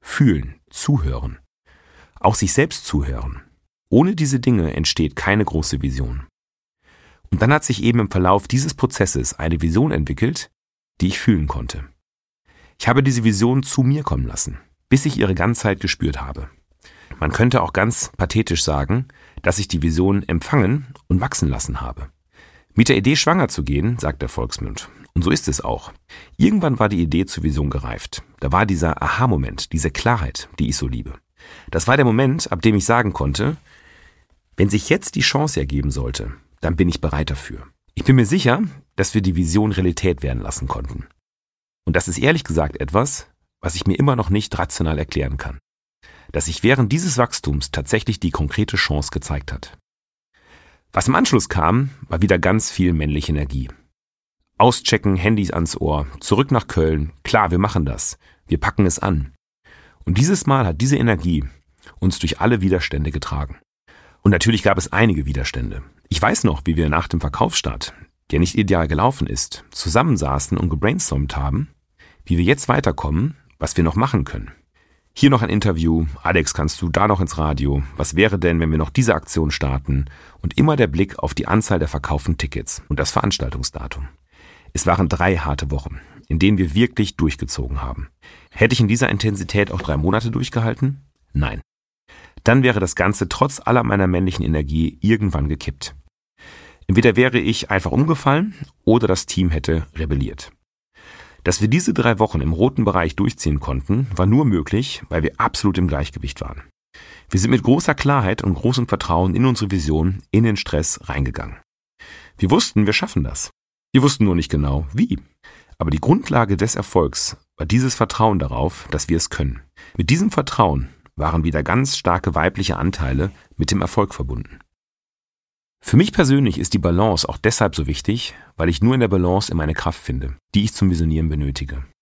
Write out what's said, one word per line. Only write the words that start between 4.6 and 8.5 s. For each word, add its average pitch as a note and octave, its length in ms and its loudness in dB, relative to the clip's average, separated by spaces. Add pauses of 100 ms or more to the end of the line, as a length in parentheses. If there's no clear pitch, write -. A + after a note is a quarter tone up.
entsteht D#2+ 420 -2
keine G#2 280 2
große D2+ 380 -2
Vision. C2 440 -6 (1040)
Und G2 120 0
dann A#2+ 100 4
hat D3+ 120 2
sich - 180 -2
eben A#2 160 4
im G2+ 120 0
Verlauf F#2 360 4
dieses C3+ 280 -2